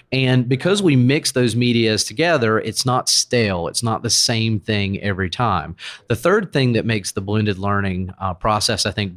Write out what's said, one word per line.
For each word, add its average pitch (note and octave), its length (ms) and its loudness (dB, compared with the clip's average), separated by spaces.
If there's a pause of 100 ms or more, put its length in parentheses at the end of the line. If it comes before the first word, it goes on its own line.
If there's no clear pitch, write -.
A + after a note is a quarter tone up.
(120)
And B2+ 360 2
because F3+ 340 0
we D3+ 140 4
mix C3 360 4
those B2 220 2
medias A#2 500 2
together, A#2 540 2
it's - 260 -4
not B2+ 240 0
stale. G2 600 0
It's - 140 -6
not A2 200 -2
the A#2 80 -4
same A2+ 480 0
thing G2+ 420 -2
every F#2+ 300 -4
time. F2+ 460 -2 (320)
The A#2 80 0
third F#3+ 360 0
thing C3 200 2
that G2+ 120 0
makes A2 280 -2
the G#2 80 -6
blended G#2 380 0
learning, F#2+ 600 -2
uh, F#2 160 -4
process, G#2+ 520 -2
I G2+ 40 -2
think, G2 260 -4